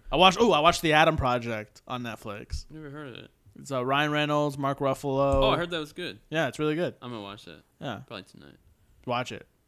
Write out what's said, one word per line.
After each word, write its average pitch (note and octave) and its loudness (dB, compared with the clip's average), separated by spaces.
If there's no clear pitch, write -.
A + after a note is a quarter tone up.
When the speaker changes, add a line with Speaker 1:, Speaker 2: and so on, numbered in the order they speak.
Speaker 1:
I C#3 0
watched, F3+ 6
oh, G#3 6
I D3+ 4
watched E3+ 6
The D#3 4
Adam D#3+ 6
Project A#2 -2
on B2 -8
Netflix. A2 -10
Speaker 2:
Never D3+ -16
heard D3 -14
of A2+ -14
it. - -20
Speaker 1:
It's, C#3 -16
uh, B2 -2
Ryan C#3+ 2
Reynolds, D3 0
Mark C#3 -2
Ruffalo. C#3 0
Speaker 2:
Oh, C3+ 4
I D3+ 2
heard E3+ -4
that E3+ -4
was D3+ -10
good. B2+ -10
Speaker 1:
Yeah, D#3 0
it's A#2 -8
really D3+ 0
good. D#3 -2
Speaker 2:
I'm B2 -14
gonna A2 -10
watch G2+ -16
that. E2 -18
Speaker 1:
Yeah. A#2+ -10
Speaker 2:
Probably G2 -14
tonight. - -20
Speaker 1:
Watch B2 -4
it. - -14